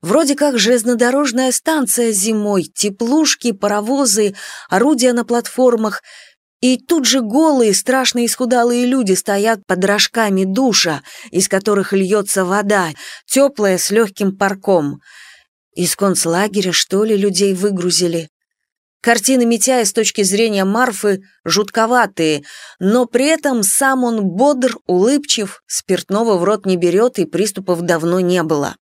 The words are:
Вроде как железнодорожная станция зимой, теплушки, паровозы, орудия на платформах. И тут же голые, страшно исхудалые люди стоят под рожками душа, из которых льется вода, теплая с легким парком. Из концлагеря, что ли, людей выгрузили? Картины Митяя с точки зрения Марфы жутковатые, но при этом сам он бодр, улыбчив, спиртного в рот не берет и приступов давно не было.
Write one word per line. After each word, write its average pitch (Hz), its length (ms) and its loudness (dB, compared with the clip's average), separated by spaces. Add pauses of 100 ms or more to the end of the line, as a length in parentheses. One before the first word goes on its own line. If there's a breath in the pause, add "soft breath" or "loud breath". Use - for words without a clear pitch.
Вроде 277 340 2
как 285 240 0
железнодорожная 247 920 0
станция 247 600 -2
зимой, 208 520 0
теплушки, 233 880 -2
паровозы, 208 840 0 (340 loud breath)
орудия 247 440 2
на 240 120 0
платформах. 233 760 0 (600 loud breath)
И 254 160 2
тут 294 280 0
же 247 160 2
голые, 240 540 2
страшно 247 500 0
исхудалые 240 600 0
люди 247 260 0
стоят 202 540 0
под 185 180 0
рожками 202 600 0
душа, 190 580 0 (260 loud breath)
из 190 180 -2
которых 196 460 -2
льется 196 500 0
вода, 196 460 0 (380 loud breath)
теплая 240 500 2
с - 140 -4
легким 196 440 0
парком. 190 640 0 (760 loud breath)
Из 180 200 -2
концлагеря, 185 760 0
что 190 320 0
ли, 220 120 0
людей 196 380 0
выгрузили? 180 760 -2 (720)
Картины 240 440 2
Митяя 233 400 2
с - 80 -4
точки 220 300 0
зрения 202 400 0
Марфы 202 580 0 (220 soft breath)
жутковатые, 196 1000 0 (360 loud breath)
но 226 260 2
при 247 200 0
этом 294 360 0
сам 262 420 0
он 226 200 -2
бодр, 247 520 0 (120)
улыбчив, 214 800 0
спиртного 196 680 -2
в 170 60 0
рот 208 220 0
не 190 120 0
берет 185 420 0
и 175 60 0
приступов 180 560 -4
давно 170 400 0
не 180 200 2
было. 156 440 -2